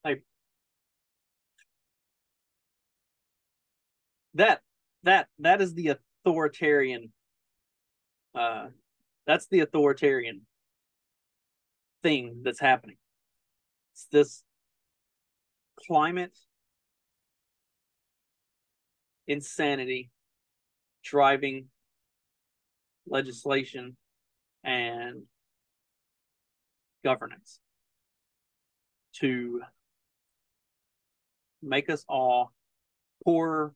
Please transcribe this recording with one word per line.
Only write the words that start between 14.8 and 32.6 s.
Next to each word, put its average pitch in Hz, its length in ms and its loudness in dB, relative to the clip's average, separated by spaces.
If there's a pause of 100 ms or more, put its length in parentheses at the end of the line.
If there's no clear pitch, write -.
climate 175 500 -2 (3000)
insanity 139 840 -6 (960)
driving 135 640 0 (1400)
legislation 131 880 -6 (680)
and 120 580 -6 (1800)
governance - 560 -6 (1600)
to 120 400 -2 (2000)
make 143 260 -2
us 151 200 -6
all 123 440 0 (720)